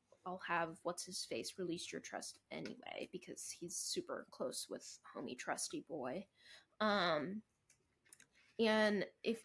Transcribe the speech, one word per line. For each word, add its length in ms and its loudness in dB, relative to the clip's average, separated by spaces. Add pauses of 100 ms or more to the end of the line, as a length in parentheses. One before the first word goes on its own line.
(260)
I'll 200 -4
have 360 2
what's-his-face 760 -2
release 320 -2
your 120 -4
trust 360 -6 (120)
anyway," 640 -6
because 380 -8
he's 260 -6
super 540 -2
close 380 -2
with 300 -8 (180)
homie 220 -6
trusty 500 -2
boy. 380 -4 (540)
Um, 640 4 (1200)
and 400 8 (180)
if 200 0